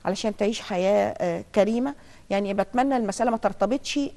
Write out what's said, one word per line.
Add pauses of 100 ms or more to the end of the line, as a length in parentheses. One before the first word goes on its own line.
علشان
تعيش
حياة،
آه، (100)
كريمة. (360)
يعني
بتمنى
المسألة
ما
ترتبطش (160)